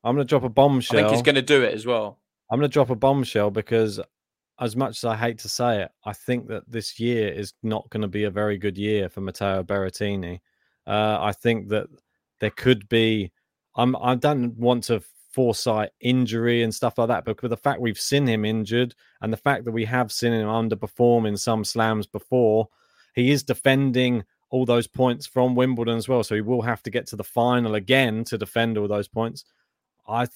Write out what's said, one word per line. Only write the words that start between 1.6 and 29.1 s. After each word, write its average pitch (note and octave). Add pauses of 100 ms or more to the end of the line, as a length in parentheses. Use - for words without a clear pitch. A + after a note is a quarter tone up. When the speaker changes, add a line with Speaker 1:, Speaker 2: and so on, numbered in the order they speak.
Speaker 2:
it A2
as G#2+
well. A2 (320)
Speaker 1:
I'm A#2+
gonna D3
drop C3
a B2+
bombshell A#2+
because G#2+ (640)
as A#2
much B2+
as -
I A2+
hate A#2
to G2+
say A2+
it, E2 (140)
I G#2
think A#2
that A2+
this A2+
year A2+
is G2
not A2
gonna G#2+
be G#2
a G2+
very G#2
good G2
year G2+
for G2
Matteo F#2+
Berrettini. F#2+ (460)
Uh, G#2+
I G2+
think A2
that G#2+ (540)
there G#2+
could A2+
be, A2 (420)
I'm, B2
I B2
don't B2
want A#2+
to A2 (280)
foresight A2 (100)
injury A#2+
and A2
stuff -
like A2+
that, A2+
but A2
with A#2+
the A#2
fact C#3
we've A#2
seen C#3+
him A2
injured A2+ (280)
and A2
the A2
fact A#2+
that A#2
we A2+
have A#2+
seen A#2+
him A2
underperform A2+
in G#2
some A2
slams A2
before, A2 (460)
he B2
is C#3+
defending B2+ (260)
all B2+
those A#2+
points B2
from B2+
Wimbledon A#2+
as A2+
well, B2+
so G#2+
he G#2+
will A2+
have A#2
to A#2
get A#2+
to A2+
the G2+
final A#2+
again A2+
to A#2
defend A2+
all G#2
those G#2
points. A2+ (640)